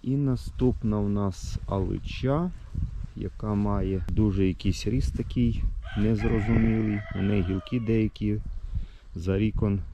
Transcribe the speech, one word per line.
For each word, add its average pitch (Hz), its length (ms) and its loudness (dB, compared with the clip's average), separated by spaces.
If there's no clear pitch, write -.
і 135 160 -2
наступна 123 800 0
у 104 100 0
нас 101 580 -2
алича, 110 840 -2
яка 104 380 -4
має 98 560 0
дуже 98 360 4
якийсь 92 420 0
ріст 127 300 0
такий 120 460 2
незрозумілий. 110 1000 2
У 95 60 -2
неї 98 220 4
гілки 95 360 -2
деякі. 110 640 0
За 92 220 0
рікон 101 420 2